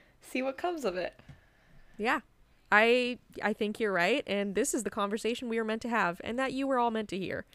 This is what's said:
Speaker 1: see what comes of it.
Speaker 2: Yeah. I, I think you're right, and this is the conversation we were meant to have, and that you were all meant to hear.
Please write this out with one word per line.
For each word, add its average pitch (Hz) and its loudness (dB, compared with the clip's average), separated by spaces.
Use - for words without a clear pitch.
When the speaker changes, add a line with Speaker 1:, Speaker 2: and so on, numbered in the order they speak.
Speaker 1:
see - -4
what 269 -4
comes 339 -2
of 180 -2
it. - -6
Speaker 2:
Yeah. 240 0
I, 240 6
I 208 2
think 214 -4
you're 214 0
right, 185 4
and 202 -2
this 220 0
is 254 0
the 202 -4
conversation 220 -4
we 226 -2
were 226 0
meant 220 -2
to 240 -6
have, 196 0
and 233 -6
that 262 -2
you 269 -2
were 262 2
all 240 4
meant 220 -2
to 208 -4
hear. - -6